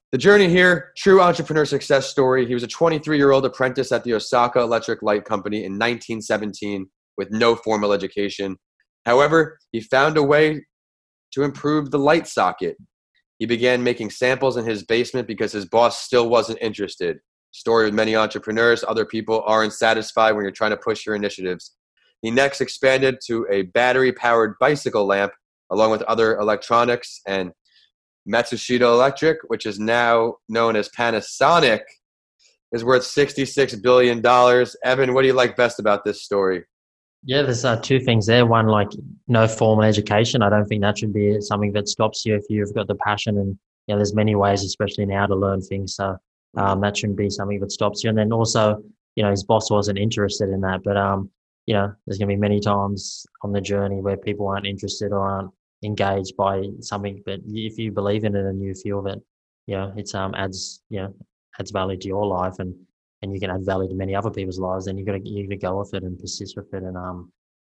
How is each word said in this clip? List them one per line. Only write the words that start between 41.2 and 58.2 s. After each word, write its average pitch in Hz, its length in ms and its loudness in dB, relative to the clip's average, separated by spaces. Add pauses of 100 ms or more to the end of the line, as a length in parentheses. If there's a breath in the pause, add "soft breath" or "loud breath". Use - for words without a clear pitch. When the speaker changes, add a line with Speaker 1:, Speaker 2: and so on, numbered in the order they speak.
Speaker 2:
something 104 320 -2
that 104 160 -2
stops - 360 -2
you 107 100 0
if 104 140 -2
you've 104 260 -2
got 104 120 -4
the 104 80 -2
passion. 104 440 -2
And, 98 200 -4 (280)
you 104 80 -2
know, - 20 0
there's 104 180 0
many 107 220 2
ways, 101 280 2
especially 101 400 -6
now, 98 220 0
to 98 80 0
learn 98 260 0
things. 98 360 -8
So, 98 200 -4 (400)
um, 98 240 0
that 101 160 -2
shouldn't 101 220 -4
be 101 100 0
something 101 320 -4
that 98 120 -6
stops - 300 -4
you. 117 60 -2
And 110 100 2
then 107 140 2
also, 110 500 2 (340)
you 110 60 -2
know, 101 80 2
his 98 140 -2
boss 110 260 2
wasn't 101 280 0
interested 104 500 -2
in 95 140 -2
that. 92 200 -2
But, 101 140 -2
um, 98 340 -2 (360)
you 113 80 0
know, 101 180 0 (140)
there's 95 120 -6
gonna 104 100 -2
be 98 80 0
many 104 220 2
times 101 680 -4 (160)
on 101 100 -6
the 101 80 -2
journey 98 400 -2
where 98 160 -2
people 101 320 -6
aren't 98 180 -4
interested 101 460 -6
or 98 160 0
aren't 98 220 -6 (340)
engaged 98 520 -2
by 98 280 0 (160)
something. 101 460 -8
But 98 200 -8
if 110 320 -8
you 110 140 -6
believe 104 320 -2